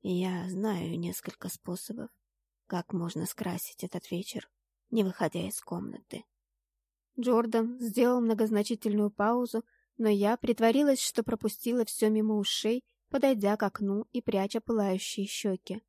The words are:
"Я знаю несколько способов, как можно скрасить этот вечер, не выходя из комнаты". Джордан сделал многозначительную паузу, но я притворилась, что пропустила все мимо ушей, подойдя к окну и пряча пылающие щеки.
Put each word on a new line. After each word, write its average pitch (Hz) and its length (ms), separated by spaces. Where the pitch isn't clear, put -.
"Я 180 480
знаю 180 480
несколько 180 520
способов, 220 600
как - 280
можно 170 340
скрасить - 560
этот - 260
вечер, - 400
не 226 140
выходя 180 440
из - 140
комнаты". - 640
Джордан 233 600
сделал 240 420
многозначительную 214 920
паузу, 233 520
но 220 80
я 208 260
притворилась, 247 640
что - 220
пропустила 233 640
все - 240
мимо 214 280
ушей, 220 460
подойдя 226 460
к 208 60
окну 202 500
и 247 80
пряча 202 400
пылающие 202 680
щеки. 196 600